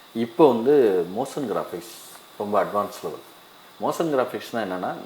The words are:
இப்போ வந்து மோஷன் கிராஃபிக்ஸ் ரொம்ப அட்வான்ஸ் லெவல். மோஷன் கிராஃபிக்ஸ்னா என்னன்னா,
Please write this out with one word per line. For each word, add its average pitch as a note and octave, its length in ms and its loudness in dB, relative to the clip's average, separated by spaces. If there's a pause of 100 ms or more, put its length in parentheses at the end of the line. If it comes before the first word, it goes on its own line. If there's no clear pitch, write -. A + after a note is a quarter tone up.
(140)
இப்போ A#2 340 6
வந்து A#2 560 4 (140)
மோஷன் C3 340 -6
கிராஃபிக்ஸ் E2+ 420 -6 (440)
ரொம்ப G#2 240 0
அட்வான்ஸ் G2 400 -4
லெவல். D2+ 220 -10 (580)
மோஷன் D3+ 320 -2
கிராஃபிக்ஸ்னா A#2+ 460 -2
என்னன்னா, F#2+ 320 -4 (140)